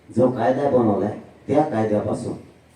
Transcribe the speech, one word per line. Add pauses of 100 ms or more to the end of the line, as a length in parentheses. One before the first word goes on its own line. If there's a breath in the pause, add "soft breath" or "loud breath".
जो
कायदा
बनवलाय (300)
त्या
कायद्यापासून (420)